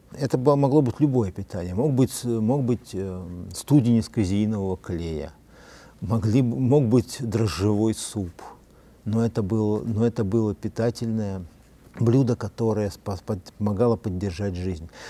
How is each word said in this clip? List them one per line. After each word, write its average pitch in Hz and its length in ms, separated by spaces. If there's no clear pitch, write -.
Это 135 260
бо-, 139 180
могло 139 240
быть 120 200
любое 127 320
питание. 90 420
Мог 139 180
быть, 123 320
мог 120 380
быть, 120 320
э, 92 340
студень 120 440
из 110 120
казеинового 101 720
клея, 80 540
могли 107 400
б-, 120 160
мог 135 280
быть 117 360
дрожжевой 107 720
суп, 95 380
но 113 220
это 113 160
было, 107 400
но 110 240
это 113 180
было 107 300
питательное 110 880
блюдо, 117 380
которое 107 540
спас-, - 300
под-, - 380
помогало 104 380
поддержать 95 580
жизнь. 90 340